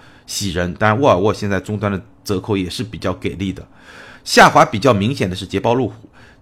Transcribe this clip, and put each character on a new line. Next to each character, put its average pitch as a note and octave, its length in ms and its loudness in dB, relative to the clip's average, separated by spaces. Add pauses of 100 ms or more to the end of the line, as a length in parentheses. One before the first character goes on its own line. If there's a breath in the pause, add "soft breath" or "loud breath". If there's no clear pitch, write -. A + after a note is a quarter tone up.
(260 loud breath)
喜 - 260 -6
人。 F2 220 -4
当 G#2+ 160 0
然 A2 100 0
沃 C#3 100 4
尔 A2 60 6
沃 G2+ 160 2
现 G2+ 160 -6
在 G2 100 -2
终 G#2+ 200 -6
端 G2+ 120 -2
的 F#2+ 100 -4 (220)
折 G2 160 -4
扣 G#2+ 160 -4
也 F#2 140 -2
是 - 160 -8
比 - 140 -12
较 F#2 160 -4
给 F#2+ 160 -8
力 F#2+ 200 -4
的。 - 160 -12 (560 loud breath)
下 G3 280 6
滑 D3 120 6
比 A#2+ 160 0
较 B2+ 140 4
明 G#2+ 220 0
显 G#2 160 -2
的 F2+ 40 -6
是 F#2+ 120 -8
捷 F#2+ 120 -4
豹 A2+ 140 0
路 B2 160 0
虎， - 60 -10 (480 loud breath)